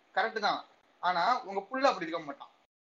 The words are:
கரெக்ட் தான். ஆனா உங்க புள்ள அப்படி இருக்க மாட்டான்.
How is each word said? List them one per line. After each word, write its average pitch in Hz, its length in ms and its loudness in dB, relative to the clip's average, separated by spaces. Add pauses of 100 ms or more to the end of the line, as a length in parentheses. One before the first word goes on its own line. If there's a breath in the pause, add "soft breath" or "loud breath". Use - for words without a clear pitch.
(140)
கரெக்ட் 220 260 -2
தான். 165 200 0 (420)
ஆனா 175 200 2 (200)
உங்க 196 180 -6
புள்ள 262 260 0
அப்படி 185 200 2
இருக்க 160 180 -6
மாட்டான். - 260 -14 (460)